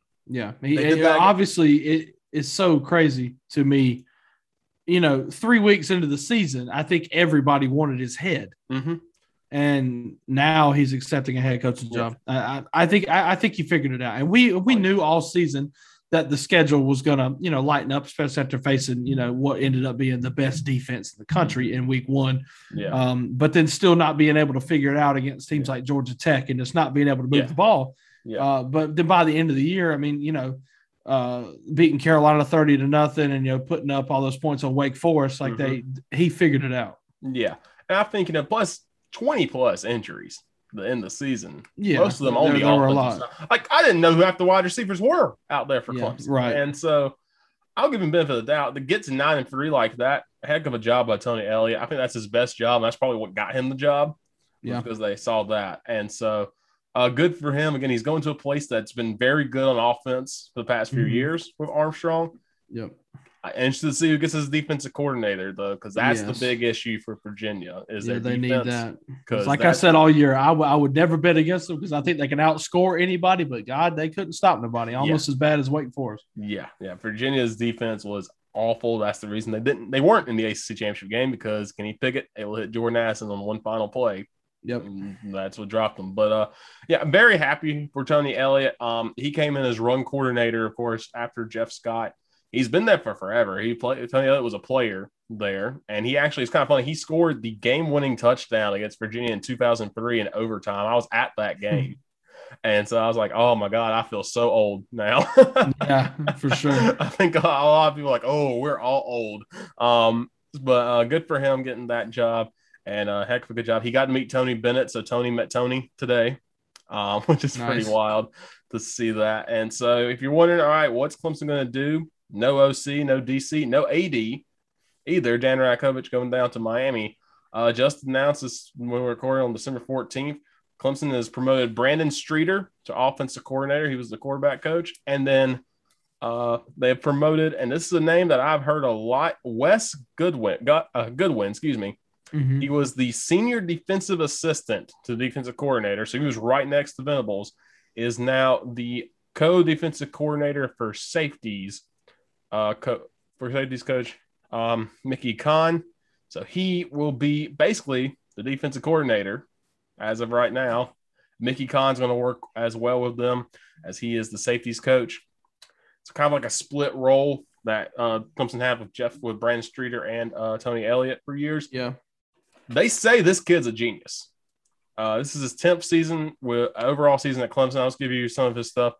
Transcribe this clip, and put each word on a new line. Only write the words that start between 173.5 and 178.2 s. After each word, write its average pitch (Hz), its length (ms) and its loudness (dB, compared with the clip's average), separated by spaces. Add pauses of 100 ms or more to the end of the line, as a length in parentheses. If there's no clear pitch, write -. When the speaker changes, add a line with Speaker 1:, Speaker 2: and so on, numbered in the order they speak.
Speaker 2:
a 117 60 -4
genius. 113 580 -8 (640)
Uh, 110 220 -2
this 143 160 -8
is 143 80 -8
his 127 140 -6
tenth 175 280 2
season 160 560 0
with 120 360 0
overall 139 420 2
season 127 240 -4
at 113 80 -4
Clemson. 131 260 0
I'll 127 120 0
just 127 100 -8
give 131 140 -4
you 123 160 -2